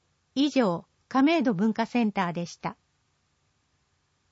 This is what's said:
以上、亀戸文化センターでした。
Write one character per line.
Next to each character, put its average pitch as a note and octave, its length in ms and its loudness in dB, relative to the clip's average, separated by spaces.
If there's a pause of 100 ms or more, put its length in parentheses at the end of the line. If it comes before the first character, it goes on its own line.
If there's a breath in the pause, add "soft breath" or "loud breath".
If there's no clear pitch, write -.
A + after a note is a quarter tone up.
(360)
以 C#4+ 140 0
上、 G#3+ 360 0 (220)
亀 D4 360 2
戸 A#3+ 100 2
文 G#3 200 0
化 A3+ 120 -2
セ A#3+ 180 -2
ン G#3+ 80 0
タ F#3 160 -2
ー F3 60 -6
で E3+ 120 -6
し - 120 -16
た。 F3+ 180 -8 (1600)